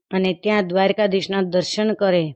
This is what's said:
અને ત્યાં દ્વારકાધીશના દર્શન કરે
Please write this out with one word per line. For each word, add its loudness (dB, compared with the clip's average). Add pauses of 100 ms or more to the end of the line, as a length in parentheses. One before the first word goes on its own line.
(100)
અને 0
ત્યાં -2
દ્વારકાધીશના 0
દર્શન -2
કરે 2 (120)